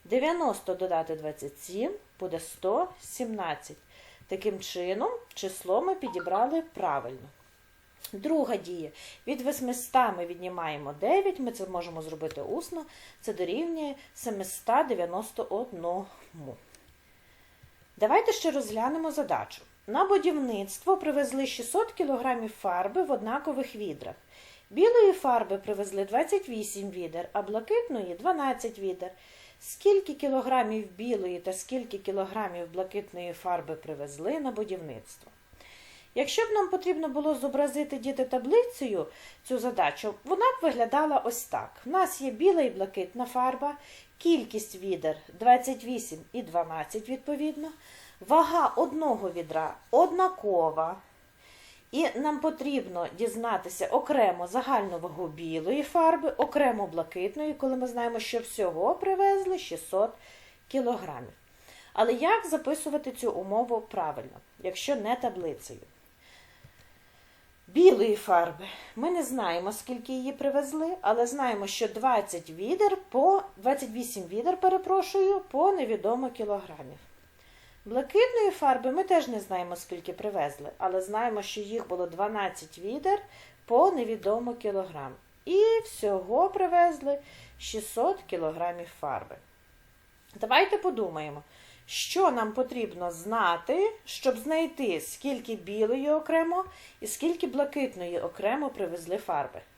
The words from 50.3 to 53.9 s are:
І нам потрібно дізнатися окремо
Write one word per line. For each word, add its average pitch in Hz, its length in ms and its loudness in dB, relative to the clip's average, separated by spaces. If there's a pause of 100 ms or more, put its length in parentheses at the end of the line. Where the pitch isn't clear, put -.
І 294 240 2
нам 294 260 -2
потрібно 262 640 -2 (120)
дізнатися 226 680 -2
окремо 214 600 2